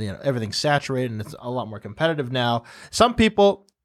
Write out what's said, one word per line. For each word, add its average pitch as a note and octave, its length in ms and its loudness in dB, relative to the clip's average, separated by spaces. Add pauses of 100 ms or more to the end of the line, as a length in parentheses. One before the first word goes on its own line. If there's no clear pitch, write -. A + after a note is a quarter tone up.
(120)
know, - 120 -10
everything's A2+ 340 -2
saturated C3+ 540 0
and G#2+ 80 -8
it's G2+ 200 -12
a B2 100 -10
lot B2 180 -6
more G#2+ 120 -12
competitive C#3+ 520 -2
now. A#2+ 320 0 (260)
Some A#3 260 2
people, G#3 500 4 (200)